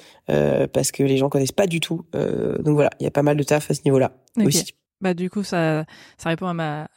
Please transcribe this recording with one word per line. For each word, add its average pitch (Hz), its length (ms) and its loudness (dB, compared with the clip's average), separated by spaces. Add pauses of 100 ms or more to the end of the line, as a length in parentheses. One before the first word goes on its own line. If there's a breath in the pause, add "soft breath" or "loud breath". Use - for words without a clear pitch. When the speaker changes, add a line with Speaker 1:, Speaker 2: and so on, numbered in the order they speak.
(300 loud breath)
Speaker 1:
euh, 139 360 2
parce 139 260 -2
que - 100 -2
les 135 160 2
gens 135 100 2
connaissent 139 240 0
pas 202 140 2
du 165 140 -2
tout. - 340 -6
Euh, - 480 -2
donc 151 120 2
voilà, 143 160 4 (100)
il - 40 -4
y - 20 0
a 151 40 -2
pas 143 120 0
mal 147 140 2
de 143 60 2
taf 151 280 0
à 156 40 0
ce - 100 -6
niveau-là 135 280 4 (260)
Speaker 2:
Ok. 208 80 4
Speaker 1:
aussi. 165 260 0 (280)
Speaker 2:
Bah, 185 140 0
du 180 160 -4
coup, 202 140 -6
ça, 160 400 0 (320 loud breath)
ça - 120 -8
répond 165 200 -4
à 175 60 -4
ma, 156 420 -6